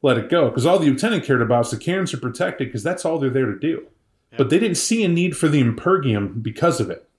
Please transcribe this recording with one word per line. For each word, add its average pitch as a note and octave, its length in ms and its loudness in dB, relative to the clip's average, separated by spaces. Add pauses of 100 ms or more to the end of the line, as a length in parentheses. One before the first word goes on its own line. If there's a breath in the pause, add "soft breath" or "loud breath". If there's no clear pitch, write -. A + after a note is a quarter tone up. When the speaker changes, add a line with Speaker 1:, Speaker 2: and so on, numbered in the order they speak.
Speaker 1:
Let C3 160 4
it A2+ 120 -4
go. D#3+ 220 4
'Cause B2 140 -2
all F3+ 140 6
the D#3 100 4
Uktena E3+ 360 0
cared B2 180 2
about A#2+ 220 2
is - 80 -6
the A#2 40 -4
cairns F3+ 380 -4
are B2+ 40 -8
protected B2+ 520 -4
'cause G#2+ 140 -8
that's F3 200 -4
all E3 140 0
they're C3+ 120 0
there C3 160 0
to G2+ 120 -4
do. D#3+ 280 -4 (440)
Speaker 2:
Yep. - 80 -14
Speaker 1:
But C3 120 2
they E3 100 4
didn't G#3 160 0
see A3+ 260 0
a F#3+ 60 2
need F3 280 0
for D#3+ 120 0
the D3 120 2
Impergium A#2 800 0
because A#2+ 400 -2
of F#2+ 80 -2
it E2+ 200 -14 (100)